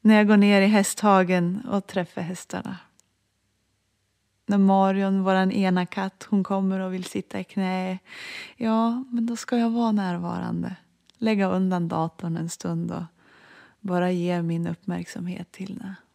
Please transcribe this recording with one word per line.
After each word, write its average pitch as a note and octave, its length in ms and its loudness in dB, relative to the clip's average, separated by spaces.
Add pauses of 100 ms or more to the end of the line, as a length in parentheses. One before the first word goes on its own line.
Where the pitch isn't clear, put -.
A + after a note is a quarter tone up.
När G#3+ 140 6
jag G#3 120 6
går G#3+ 100 6
ner G3+ 260 6
i G3 40 4
hästhagen F#3+ 920 2 (100)
och G3 160 -2
träffar F3 360 -6
hästarna. F#3 540 -10 (1700)
När G3+ 120 2
Marion, G3 640 4
våran F#3+ 300 2
ena F#3 340 0
katt, - 440 -8
hon G3 140 0
kommer F#3+ 360 -2
och F#3 140 -6
vill F#3 100 -8
sitta F#3+ 360 -8
i F#3 40 -8
knä. F#3 540 -4 (580)
Ja, A3+ 540 0
men A#3 160 -2
då A#3 100 -4
ska - 220 -2
jag A#3 120 2
vara A3+ 220 0
närvarande. F3 840 -4 (420)
Lägga G#3 300 0
undan F#3 400 0
datorn E3 480 -4
en E3 120 -6
stund E3+ 440 -6
och F3 100 -8 (760)
bara F3+ 300 -2
ge F3 320 -2
min E3 240 -2
uppmärksamhet F3 880 -8
till F#3+ 160 -14
henne. G3 280 -12 (180)